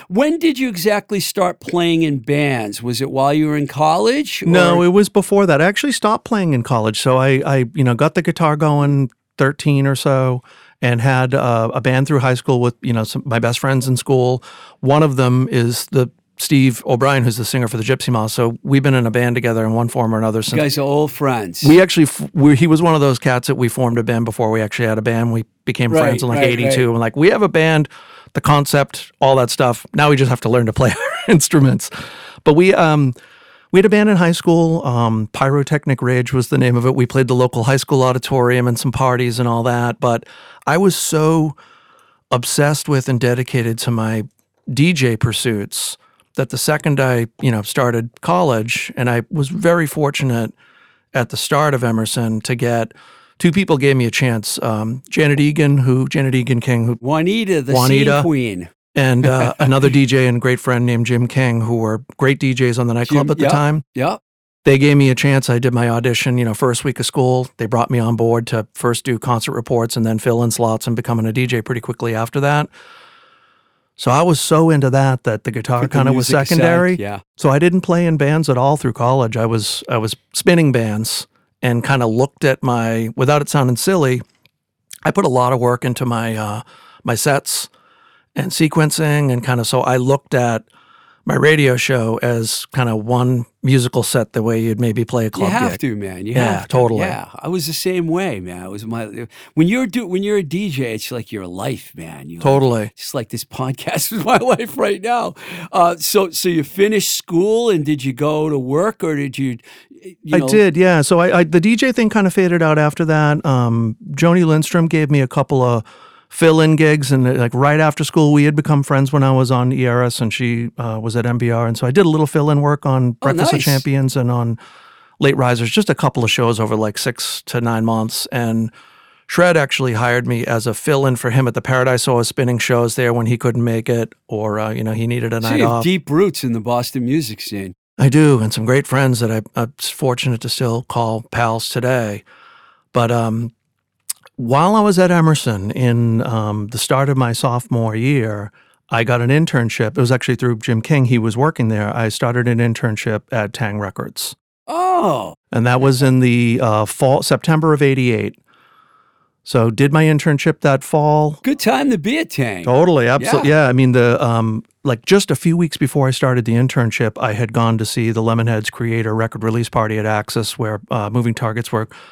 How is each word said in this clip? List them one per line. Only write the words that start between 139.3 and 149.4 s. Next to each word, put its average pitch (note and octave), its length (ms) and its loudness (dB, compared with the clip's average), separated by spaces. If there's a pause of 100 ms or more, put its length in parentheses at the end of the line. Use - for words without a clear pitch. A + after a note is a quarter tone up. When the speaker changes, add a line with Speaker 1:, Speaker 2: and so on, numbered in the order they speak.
Speaker 2:
I, A2 120 -4 (120)
I'm A#2 220 -4
fortunate B2 640 -4
to A#2+ 80 -8
still A#2+ 400 -4
call A2+ 400 -4
pals A2+ 400 -2
today. A#2+ 540 -2 (680)
But, A#2 200 0
um, A#2 400 -2 (840)
while C#3+ 400 2
I A3 60 4
was G3+ 160 2
at F3+ 140 4
Emerson C#3 580 2
in, A#2 560 0
um, G#2+ 440 -4
the A2+ 100 -8
start C#3 280 0
of C#3 80 -2
my A#2+ 180 0
sophomore A#2 640 -2
year, A2 560 -2 (380)
I A#2 140 0
got A#2+ 180 0
an A#2+ 80 0
internship. B2+ 600 0